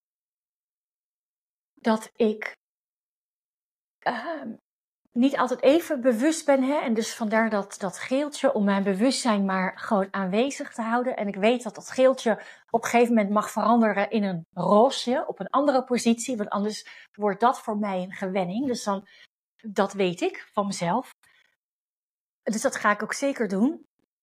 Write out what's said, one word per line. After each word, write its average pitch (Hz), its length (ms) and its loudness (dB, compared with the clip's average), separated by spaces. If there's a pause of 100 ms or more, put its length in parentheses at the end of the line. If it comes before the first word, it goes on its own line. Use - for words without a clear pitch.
(1700)
dat 220 420 -2
ik, 214 400 0 (1400)
ehm, 247 560 -6 (580)
niet 262 240 2
altijd 247 260 -2
even 302 380 4
bewust 262 460 2
ben, 269 160 4
hè? 285 160 0
En 240 160 -2
dus 220 200 -2
vandaar 220 360 0
dat, 202 280 -4
dat 190 200 -6
geeltje 285 540 0
om 214 120 0
mijn 196 180 2
bewustzijn 202 640 0
maar 190 340 -2
gewoon 196 320 0
aanwezig 214 640 -2
te 233 100 -8
houden. 226 340 -2
En 202 120 -4
ik 196 60 -6
weet 233 280 2
dat 208 120 -10
dat - 160 -16
geeltje 254 520 2 (280)
op 233 120 0
een - 80 -6
gegeven 240 240 4
moment 208 180 2
mag 208 180 0
veranderen 214 600 2
in 214 120 0
een 180 300 -4
roosje, 233 760 2
op - 140 -10
een - 100 -10
andere 262 340 2
positie. 233 520 0
Want 208 120 -6
anders - 640 -6
wordt 208 280 -2
dat 254 200 2
voor 214 180 -6
mij 196 240 -4
een 185 100 -10
gewenning. 196 540 -4
Dus 240 180 -6
dan, 202 220 -4 (500)
dat 196 360 -2
weet 185 280 -2
ik - 320 -6
van 202 140 -2
mezelf. 190 440 -2 (1300)
Dus 220 200 -4
dat - 140 -2
ga 208 140 2
ik 208 120 0
ook 220 100 -8
zeker 269 360 -2
doen. 240 380 0 (360)